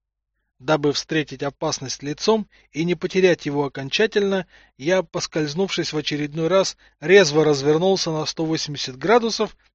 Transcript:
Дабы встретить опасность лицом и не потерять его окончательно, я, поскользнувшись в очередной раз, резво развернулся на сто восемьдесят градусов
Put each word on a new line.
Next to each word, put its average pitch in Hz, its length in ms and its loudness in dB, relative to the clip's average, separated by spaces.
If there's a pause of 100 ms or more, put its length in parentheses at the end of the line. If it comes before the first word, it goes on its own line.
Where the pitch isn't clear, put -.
(600)
Дабы 147 320 0
встретить 143 500 -6
опасность 143 600 -8
лицом 196 460 -2 (240)
и 156 100 -4
не 175 100 0
потерять 185 520 0
его 147 180 -2
окончательно, 190 840 -2 (320)
я, 175 260 0
поскользнувшись 165 880 -4
в 156 40 -2
очередной 151 520 -4
раз, 190 260 2 (240)
резво 156 460 6
развернулся 156 640 2
на 156 140 -4
сто - 180 -6
восемьдесят 151 540 -6
градусов 220 580 0 (180)